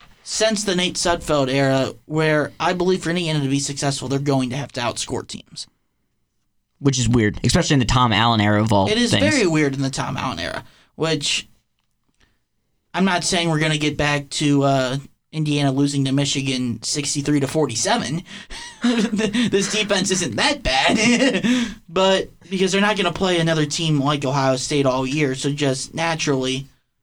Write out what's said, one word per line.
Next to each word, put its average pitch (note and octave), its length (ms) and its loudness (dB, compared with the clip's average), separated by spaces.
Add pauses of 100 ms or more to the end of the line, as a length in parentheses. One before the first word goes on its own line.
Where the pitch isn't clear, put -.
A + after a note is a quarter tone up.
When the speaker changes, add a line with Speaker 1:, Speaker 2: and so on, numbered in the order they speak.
(220)
Speaker 1:
since G#3+ 420 -2
the F#3 120 0
Nate F3+ 180 -2
Sudfeld D3+ 580 0
era C3+ 400 2 (140)
where D#3 540 0
I E3 120 0
believe F3+ 300 0
for D#3+ 80 -2
Indiana E3 320 0
to C3+ 60 -2
be C#3 100 0
successful, C#3 480 -4
they're C3+ 140 -2
going C3 300 0
to B2 60 -6
have C#3 160 -8
to B2+ 80 -8
outscore - 460 -6
teams. - 400 -16 (1120)
Speaker 2:
Which C3+ 200 2
is A#2 100 0
weird, A2 360 2
especially D#3+ 300 2
in C3+ 60 4
the A#2 60 2
Tom B2 260 2
Allen A2+ 280 4
era G#2 220 4
of A2 100 0
all G2 160 4
Speaker 1:
It G#3+ 80 0
is A#3+ 140 0
Speaker 2:
things. - 180 2
Speaker 1:
very C4+ 180 2
weird D3+ 280 2
in C3+ 80 -4
the C3+ 80 -2
Tom B2+ 260 -6
Allen F2+ 220 -6
era, - 260 -8 (300)
which - 540 -4 (1500)
I'm F3 100 2
not F3+ 200 2
saying E3+ 240 0
we're D#3 120 2
gonna D#3 180 0
get D3+ 180 -2
back D3 340 0
to, C#3+ 320 2
uh, C3+ 340 2 (360)
Indiana D3 380 0
losing C#3+ 360 0
to C3 60 -2
Michigan C3+ 720 -2
sixty-three D3 580 -2
to C3+ 60 0
forty-seven. D#3 840 -2
<laughs> - 540 -14
This A3 880 0
defense G3+ 400 0
isn't D3 260 -2
that C#4+ 280 0
bad, G3+ 800 2 (360)
<laughs> - 80 -20
but F#3+ 420 2 (200)
because F#3 220 0
they're G3 80 2
not G#3 160 2
gonna F3+ 160 0
play F3+ 260 0
another D#3+ 280 2
team D3+ 340 0
like C#3+ 240 0
Ohio C3+ 320 2
State C#3 300 0
all C3 200 0
year, C3+ 300 0
so C#3+ 160 -2
just C#3 420 -4
naturally, C#3 720 -2 (360)